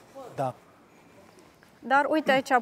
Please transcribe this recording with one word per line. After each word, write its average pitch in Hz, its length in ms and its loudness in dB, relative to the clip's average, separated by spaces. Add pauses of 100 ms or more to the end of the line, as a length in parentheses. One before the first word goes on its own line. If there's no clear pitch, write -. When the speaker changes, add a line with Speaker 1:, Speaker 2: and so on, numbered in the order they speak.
(360)
Speaker 1:
Da. 131 180 -6 (1300)
Speaker 2:
Dar 277 300 2
uite, 302 220 0
aici 262 180 0 (120)